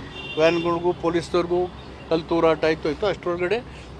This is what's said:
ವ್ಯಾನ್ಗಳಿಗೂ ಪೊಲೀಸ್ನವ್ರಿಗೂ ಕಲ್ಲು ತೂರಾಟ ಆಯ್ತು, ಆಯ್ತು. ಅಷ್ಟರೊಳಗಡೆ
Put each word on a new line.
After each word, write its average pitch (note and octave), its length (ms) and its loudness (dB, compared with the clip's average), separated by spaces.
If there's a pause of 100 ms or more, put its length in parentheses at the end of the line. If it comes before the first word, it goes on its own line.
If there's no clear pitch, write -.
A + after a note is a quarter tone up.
(380)
ವ್ಯಾನ್ಗಳಿಗೂ E3+ 540 4
ಪೊಲೀಸ್ನವ್ರಿಗೂ E3+ 760 0 (440)
ಕಲ್ಲು D#3+ 180 0
ತೂರಾಟ D#3+ 360 4
ಆಯ್ತು, D#3+ 240 2
ಆಯ್ತು. D3+ 180 -2
ಅಷ್ಟರೊಳಗಡೆ F3+ 540 -2 (400)